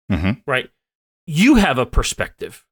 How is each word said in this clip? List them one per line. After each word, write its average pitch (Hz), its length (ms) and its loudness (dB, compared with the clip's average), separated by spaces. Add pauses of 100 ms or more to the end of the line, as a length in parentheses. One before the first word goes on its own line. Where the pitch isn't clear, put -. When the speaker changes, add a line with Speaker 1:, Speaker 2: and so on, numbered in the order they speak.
(120)
Speaker 1:
Mm-hmm. 92 360 -2
Speaker 2:
right? 127 240 -4 (560)
You 208 300 4
have 160 220 2
a 123 80 0
perspective. - 840 -6